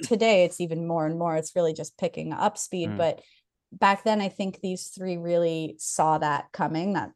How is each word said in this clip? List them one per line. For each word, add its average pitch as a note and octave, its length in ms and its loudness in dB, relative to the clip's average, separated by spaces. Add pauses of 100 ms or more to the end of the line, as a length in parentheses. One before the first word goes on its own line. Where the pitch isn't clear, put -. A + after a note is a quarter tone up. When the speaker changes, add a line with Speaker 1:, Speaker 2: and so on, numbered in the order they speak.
Speaker 1:
today A3 400 6
it's F3 160 0
even E3 260 -4
more E3 200 0
and D#3+ 120 -2
more, E3 200 0
it's D#3+ 180 -4
really E3+ 180 2
just - 240 -12
picking D#3+ 360 -4
up G#3 240 -2
speed. F3 320 -4
Speaker 2:
Mm. G#2+ 80 -6
Speaker 1:
But E3 240 0 (500)
back G3 320 2
then, G#3+ 160 2
I G3 80 0
think F#3+ 320 -6
these F#3 300 -6
three F#3 260 -6
really E3+ 640 0
saw D#3 380 2
that D3 340 -2
coming, E3 420 -2
that B2 220 -4